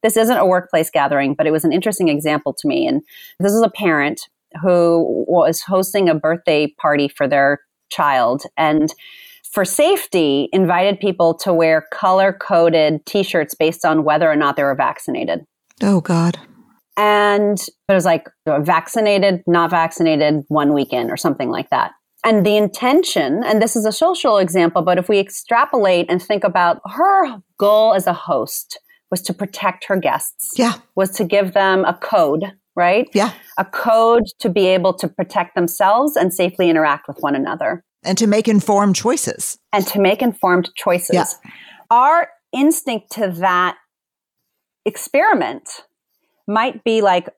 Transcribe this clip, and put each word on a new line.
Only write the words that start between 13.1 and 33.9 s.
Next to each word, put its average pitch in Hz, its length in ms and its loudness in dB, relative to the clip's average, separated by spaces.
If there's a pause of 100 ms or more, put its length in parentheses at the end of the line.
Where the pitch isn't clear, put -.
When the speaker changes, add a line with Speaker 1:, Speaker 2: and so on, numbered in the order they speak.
Speaker 1:
based 160 300 -2
on 156 180 2
whether 151 260 2
or 151 60 2
not 147 220 0
they 143 80 -2
were 139 100 0
vaccinated. 135 680 -4 (380)
Speaker 2:
Oh, 202 180 2
God. 170 380 -2 (580)
Speaker 1:
And 208 640 2 (260)
there's, 190 180 2
like, 170 240 0 (200)
vaccinated, 180 1000 0
not 170 240 2
vaccinated, 160 800 0
one 147 240 0
weekend 127 400 -2
or - 40 -6
something 135 340 -4
like - 200 -6
that. - 220 -2 (320)
And 214 220 2
the 208 100 2
intention, 208 880 0
and 214 160 0
this 226 160 0
is 214 80 -2
a 214 80 0
social 311 460 0
example, 170 420 0
but 175 160 2
if 180 140 -4
we 208 80 4
extrapolate 196 880 0
and 180 140 -2
think 208 200 -4
about 180 440 0
her 330 500 0 (220)
goal 214 340 4
as 190 140 0
a 175 80 0
host - 680 -6 (300)
was 180 120 -4
to 180 120 -8
protect 196 500 -6
her 196 120 -2
guests, - 600 -6
Speaker 2:
Yeah. 226 180 0 (220)
Speaker 1:
was 190 140 -2
to 202 140 -4
give 190 280 0
them 190 320 2
a 175 100 -2
code, 170 580 -2 (220)
right? 180 380 0
Speaker 2:
Yeah. 202 200 -2 (260)
Speaker 1:
A 185 80 -2
code 226 560 2 (180)